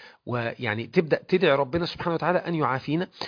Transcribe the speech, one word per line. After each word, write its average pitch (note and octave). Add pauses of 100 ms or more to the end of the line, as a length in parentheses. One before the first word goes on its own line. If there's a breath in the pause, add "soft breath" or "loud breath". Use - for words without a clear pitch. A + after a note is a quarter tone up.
(260 loud breath)
ويعني A#2
تبدأ D#3+
تدعي F3
ربنا C#3+
سبحانه -
وتعالى E3
أن E3+
يعافينا، D3 (200 loud breath)